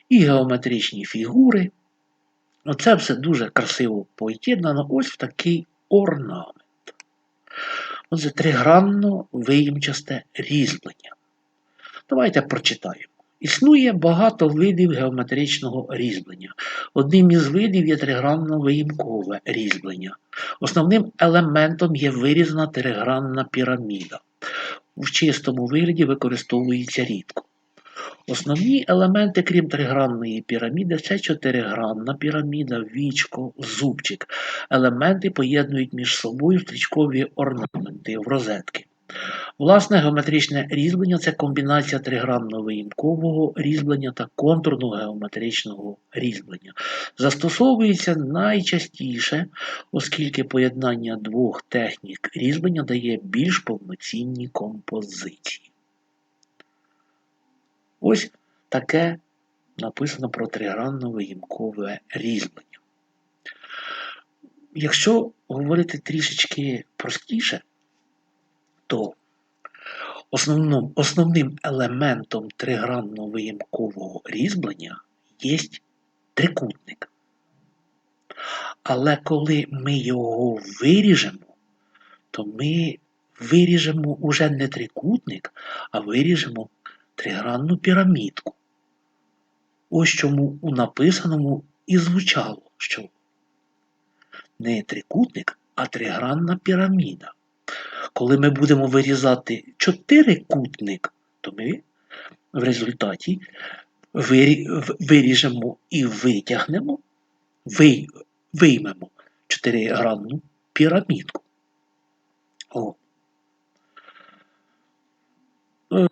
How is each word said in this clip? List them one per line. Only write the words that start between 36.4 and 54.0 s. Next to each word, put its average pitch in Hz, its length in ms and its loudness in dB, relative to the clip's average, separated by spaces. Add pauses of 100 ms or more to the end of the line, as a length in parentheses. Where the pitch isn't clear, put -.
стрічкові 139 760 0
орнаменти 123 840 -6
в 107 100 -8
розетки. 110 580 -4 (720)
Власне, 196 400 6
геометричне 147 720 2
різьблення — 175 480 2
це 165 140 -2
комбінація 143 680 0
тригранно-виїмкового 123 1500 -2
різьблення 143 560 -2
та 120 240 -8
контурно-геометричного 110 1600 -2 (140)
різьблення. 98 600 -8 (440)
Застосовується 170 960 2
найчастіше, 160 1300 -2 (460)
оскільки 139 520 -2
поєднання 123 720 0
двох 107 460 -2
технік - 720 -6
різьблення 160 500 -2
дає 120 400 -2
більш 127 360 0
повноцінні 113 880 -8